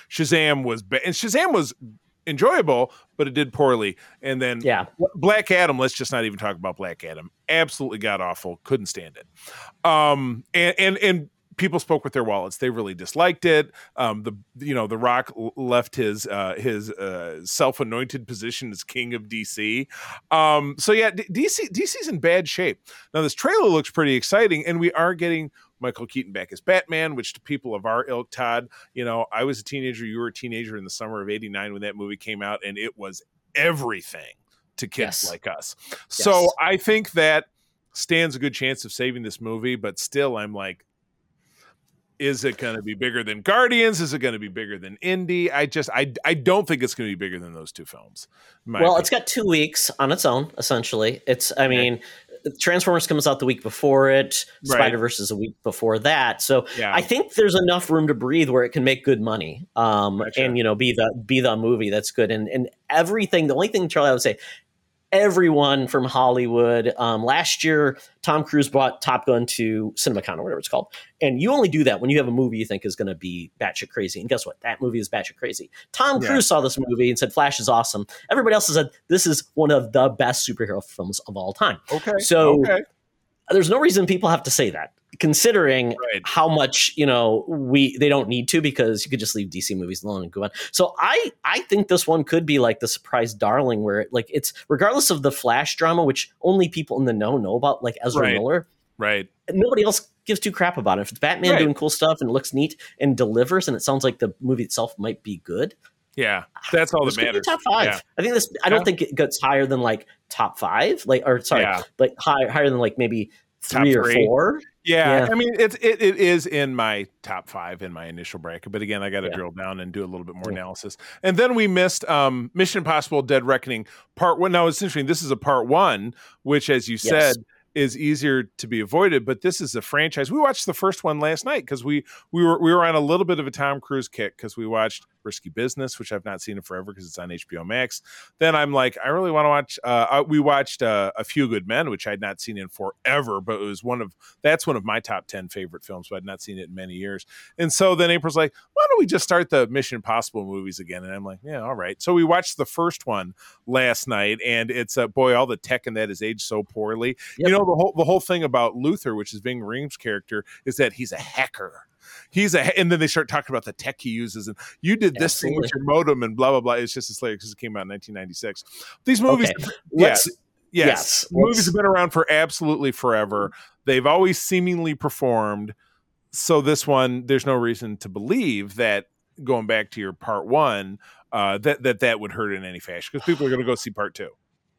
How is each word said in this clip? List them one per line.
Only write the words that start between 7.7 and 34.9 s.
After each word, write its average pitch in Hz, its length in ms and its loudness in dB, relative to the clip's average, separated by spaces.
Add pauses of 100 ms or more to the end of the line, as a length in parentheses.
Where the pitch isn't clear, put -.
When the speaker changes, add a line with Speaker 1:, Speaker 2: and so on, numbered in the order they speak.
Speaker 1:
god 101 240 -2
awful. 87 420 -8
Couldn't 120 220 -2
stand 85 320 -12
it. - 80 -20 (600)
Um, 143 580 2 (100)
and, 175 240 2
and, 190 200 2
and 180 300 2 (280)
people 175 240 0
spoke - 240 0
with 135 80 -8
their 127 120 0
wallets. 98 340 -4
They 131 100 -2
really 110 240 -4
disliked 156 540 0
it. 151 240 4 (240)
Um, 107 300 -2
the, 110 80 -6 (260)
you 143 160 -4
know, 117 120 0
The 110 120 -6
Rock 123 400 0
l-, 113 180 -8
left 123 400 0
his, 104 300 -2
uh, 98 320 -4
his, 107 320 -4
uh, 87 560 -10
self-anointed 127 800 -2
position 117 460 -10
as 92 120 -14
king 120 300 -8
of 107 140 -10
D 110 160 -8
C. 110 420 -4 (460)
Um, 151 440 4
so - 160 0
yeah, 220 180 4
D-, 190 200 -6
D 240 180 0
C, 370 200 -4
D 220 180 -4
C's 453 220 -8
in 214 100 -4
bad 170 300 2
shape. 165 320 -4 (340)
Now, 156 80 0
this 151 100 0
trailer 370 360 2
looks 160 220 2
pretty 143 260 2
exciting, 175 500 2
and 170 140 -2
we 170 120 2
are 170 220 2
getting 160 360 -4 (280)
Michael 120 280 -8
Keaton 123 260 -8
back 95 200 -10
as 95 100 -16
Batman, 160 520 0
which 120 200 -8
to - 60 -20
people 135 340 -8
of 98 100 -8
our 113 240 -2
ilk, 123 220 -6
Todd, 120 380 -4 (260)
you 123 100 -6
know, 117 260 -4
I 113 140 -2
was 135 160 -4
a 104 40 -20
teenager, 127 420 -10
you 110 120 -8
were 120 100 -6
a 110 40 -10
teenager 113 460 -12
in 95 60 -14
the 95 60 -16
summer 110 300 -10
of 98 80 -8
eighty-nine 104 460 -8
when 101 80 -12
that 104 140 -10
movie 101 200 -10
came 107 260 -10
out, 104 220 -6
and 101 140 -10
it 110 200 -8
was 98 240 -14 (320)
everything 117 800 -4 (440)
to 123 80 -8
kids - 360 -4